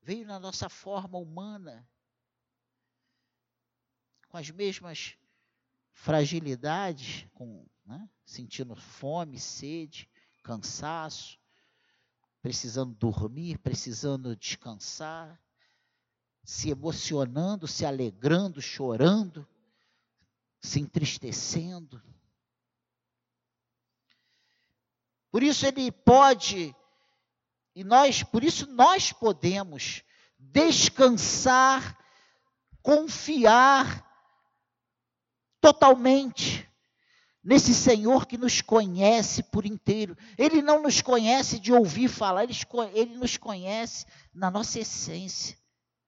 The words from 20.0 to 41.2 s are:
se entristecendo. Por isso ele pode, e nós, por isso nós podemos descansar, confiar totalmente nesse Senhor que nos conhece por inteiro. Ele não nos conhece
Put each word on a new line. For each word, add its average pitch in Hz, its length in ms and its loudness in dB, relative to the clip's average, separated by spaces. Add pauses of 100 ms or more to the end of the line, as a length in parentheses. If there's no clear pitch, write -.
se - 180 -6
entristecendo. 151 1200 -10 (3250)
Por 233 140 -2
isso 277 240 0
ele 262 240 -4
pode, 208 840 4 (1000)
e 185 80 -16
nós, 247 400 6
por 226 220 -2
isso 311 240 -2
nós 285 440 4
podemos 185 920 -4 (340)
descansar, 262 1600 2 (840)
confiar 269 1300 4 (1500)
totalmente 269 1120 4 (720)
nesse 240 320 6
Senhor 233 500 4
que 247 140 -12
nos 240 240 -2
conhece 208 800 2
por 202 240 -6
inteiro. 208 500 -4 (220)
Ele 302 240 4
não 302 180 4
nos 294 220 0
conhece 247 560 2